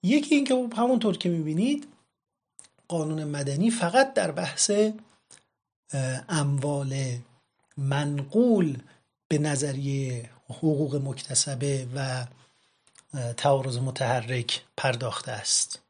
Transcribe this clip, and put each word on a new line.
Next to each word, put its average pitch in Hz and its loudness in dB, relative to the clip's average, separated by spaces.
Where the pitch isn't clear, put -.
یکی 285 4
این 285 4
که 262 4
خب 247 0
همونطور 226 4
که 180 0
می‌بینید 170 0
قانون 156 -2
مدنی 147 0
فقط 233 4
در 180 2
بحث، 180 -2
اه، - -4
اموال 139 -2
منقول 143 2
به 151 2
نظریهٔ 139 -2
حقوق 147 0
مکتسبه 135 -2
و، 127 -4
اه، 120 -4
تعارض 135 2
متحرک 123 -2
پرداخته 120 -2
است - -2